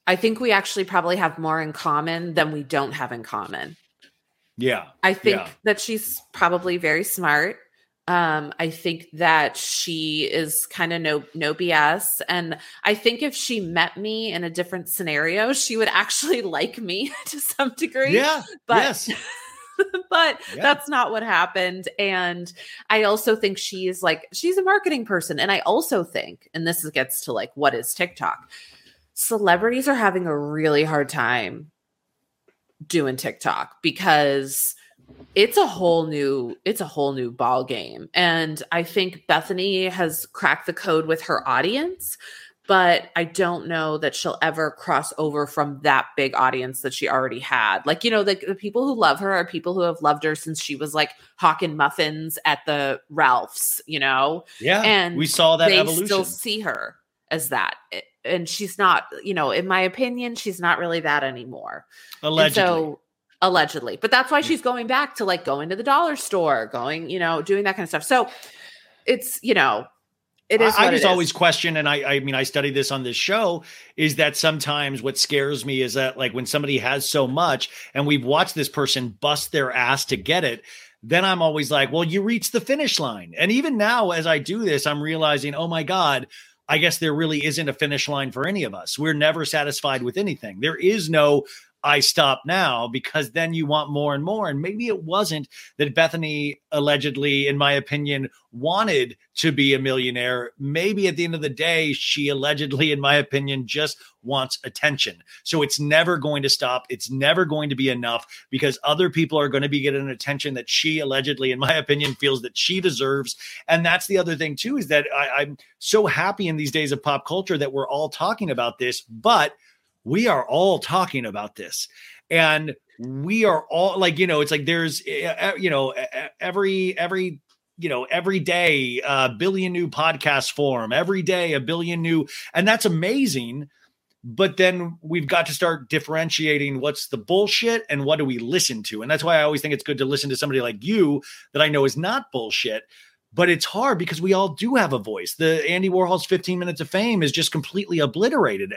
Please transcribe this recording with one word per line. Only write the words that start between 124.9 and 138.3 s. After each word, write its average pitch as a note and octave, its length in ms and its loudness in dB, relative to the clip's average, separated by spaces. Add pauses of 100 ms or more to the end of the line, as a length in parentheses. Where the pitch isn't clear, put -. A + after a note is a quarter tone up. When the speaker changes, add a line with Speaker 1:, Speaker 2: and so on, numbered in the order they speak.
Speaker 2:
eh, D#3 280 -4
eh, F#3+ 220 -2
you F#3 140 0
know, C3+ 200 0
eh, - 200 -6
eh, C#3+ 160 -8 (120)
every, F#3 580 -2
every, F3 420 -4 (380)
you E3 120 -6
know, C3 160 -2
every F3+ 340 0
day, D3 640 2
a C3+ 260 2
billion F3+ 440 -2
new F3 140 0
podcasts D3+ 640 0
form, B2 420 0
every F3 300 2
day, F3 300 0
a C#3 60 0
billion E3+ 440 -2
new, D#3+ 240 2 (260)
and F#3 140 2
that's A3+ 180 4
amazing. D#3+ 840 0 (540)
But B2 340 0
then F3+ 440 2
we've D#3+ 260 -2
got E3+ 200 2
to D#3+ 60 -6
start D#3+ 360 -2
differentiating D3+ 920 -2
what's D3 280 -4
the C3+ 100 -6
bullshit G#3 720 0
and C#3+ 160 -2
what D#3 120 2
do D3+ 80 0
we B2+ 120 -2